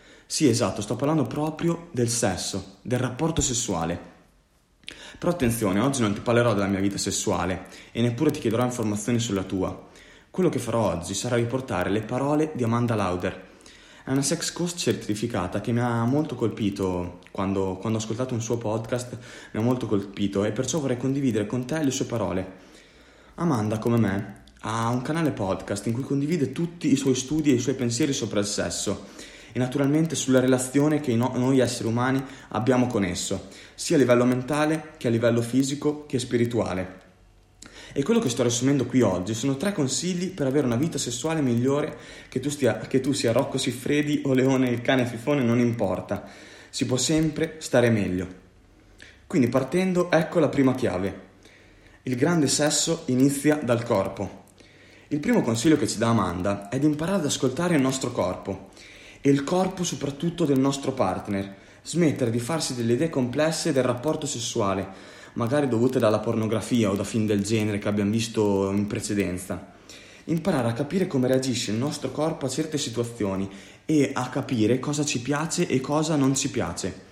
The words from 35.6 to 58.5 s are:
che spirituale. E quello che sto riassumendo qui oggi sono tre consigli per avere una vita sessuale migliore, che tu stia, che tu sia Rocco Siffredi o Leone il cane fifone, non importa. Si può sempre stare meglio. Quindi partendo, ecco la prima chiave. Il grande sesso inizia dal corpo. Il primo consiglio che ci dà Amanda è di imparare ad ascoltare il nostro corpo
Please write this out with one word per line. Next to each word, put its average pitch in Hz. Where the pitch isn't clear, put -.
che 131
spirituale. 110
E 139
quello 226
che -
sto 127
riassumendo 131
qui 127
oggi 95
sono 135
tre 202
consigli 175
per 143
avere 131
una 120
vita 156
sessuale 156
migliore, 131
che -
tu 131
stia, 120
che -
tu 135
sia 117
Rocco 135
Siffredi 143
o 135
Leone 131
il 117
cane 131
fifone, 147
non 117
importa. 110
Si -
può 123
sempre 156
stare 120
meglio. 92
Quindi 127
partendo, 180
ecco 165
la 143
prima 131
chiave. 92
Il 127
grande 147
sesso 147
inizia 139
dal 117
corpo. 98
Il 147
primo 220
consiglio 143
che 107
ci -
dà 113
Amanda 98
è 131
di 139
imparare 160
ad 156
ascoltare 160
il 139
nostro 131
corpo 92